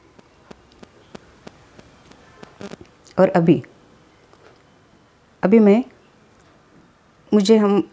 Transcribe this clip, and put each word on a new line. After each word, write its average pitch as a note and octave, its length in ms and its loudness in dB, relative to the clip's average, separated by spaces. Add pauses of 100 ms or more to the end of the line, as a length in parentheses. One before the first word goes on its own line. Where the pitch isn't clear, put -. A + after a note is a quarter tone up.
(3250)
और F#3 100 2
अभी, E3 340 0 (1800)
अभी G3 160 2
मैं, G#3+ 240 2 (1500)
मुझे G#3 240 2
हम G3+ 260 0 (100)